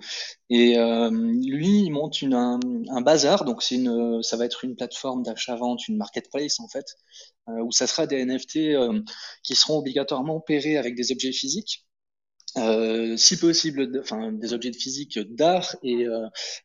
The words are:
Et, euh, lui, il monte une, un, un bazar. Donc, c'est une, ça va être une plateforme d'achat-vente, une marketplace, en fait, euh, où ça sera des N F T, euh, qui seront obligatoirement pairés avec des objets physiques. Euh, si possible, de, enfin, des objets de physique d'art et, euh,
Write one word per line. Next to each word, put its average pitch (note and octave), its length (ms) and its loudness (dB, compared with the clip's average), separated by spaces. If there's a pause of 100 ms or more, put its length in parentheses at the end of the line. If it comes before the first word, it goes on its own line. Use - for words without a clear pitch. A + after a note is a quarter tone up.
(500)
Et, A#2+ 260 8
euh, A#2 340 4
lui, C3+ 760 2
il E3+ 60 0
monte D3 300 -4
une, C3+ 140 2
un, B2 260 2 (300)
un C3 100 -2
bazar. D3+ 460 6
Donc, A#2+ 160 -2
c'est - 140 0
une, A#2 460 0
ça - 140 -2
va A#2 80 0
être A#2+ 220 -6
une B2+ 100 -8
plateforme B2+ 460 -6
d'achat-vente, A#2+ 680 -4
une A3 80 -2
marketplace, D3 640 -4
en A#3 80 -14
fait, - 160 -8 (640)
euh, A2+ 140 -4
où A#2 100 -4
ça B2+ 140 2
sera D#3 200 0
des C#3+ 100 -2
N C3 220 -2
F C3 80 -10
T, D#3 280 0
euh, A#2 260 2 (420)
qui - 120 -4
seront - 240 2
obligatoirement C#3 640 -2
pairés D3+ 360 0
avec B2 180 -2
des A#2+ 160 -2
objets B2+ 220 -2
physiques. C#3+ 540 -6 (680)
Euh, A2+ 600 0
si E3 220 6
possible, D#3 520 2
de, C3 100 -4
enfin, A2+ 320 -6
des A2 200 -4
objets A#2+ 180 -4
de A2+ 60 -10
physique C3 420 -8
d'art D3+ 640 0
et, A#2+ 240 0
euh, A2+ 200 -4 (380)